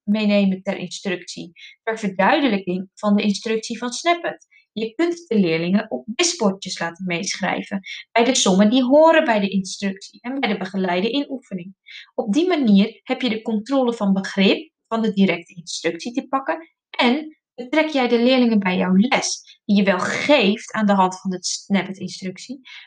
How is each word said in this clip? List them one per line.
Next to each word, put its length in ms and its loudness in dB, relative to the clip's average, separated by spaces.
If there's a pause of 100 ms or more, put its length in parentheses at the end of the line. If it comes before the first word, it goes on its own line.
meenemen 580 2
ter 160 -6
instructie, 760 -10 (320)
ter 160 -6
verduidelijking 920 0
van 220 0
de 80 2
instructie 540 -2
van 140 -6
Snapit. 540 -2 (260)
Je 240 -6
kunt 320 -2
de 120 2
leerlingen 520 0
op 140 -8 (100)
wisbordjes 640 -2
laten 260 -8
meeschrijven 760 -4 (320)
bij 120 4
de 120 2
sommen 340 4
die 140 4
horen 420 6
bij 140 2
de 100 0
instructie 720 -6
en 180 -8
bij 100 -2
de 80 -2
begeleide 540 -4
inoefening. 640 -8 (400)
Op 180 -4
die 140 2
manier 560 4
heb 180 -6
je 80 -2
de 120 -4
controle 520 -2
van 200 0
begrip 580 0 (160)
van 140 -4
de 120 0
directe 420 0
instructie 580 -8
te 140 -6
pakken 420 -6 (200)
en 480 -2 (200)
betrek 320 0
jij 180 0
de 160 2
leerlingen 360 4
bij 180 0
jouw 180 2
les, 680 0
die 100 2
je 80 4
wel 160 2
geeft 760 2
aan 120 0
de 80 4
hand 260 2
van 100 -10
de 120 -6
Snapit-instructie, 1200 -6 (260)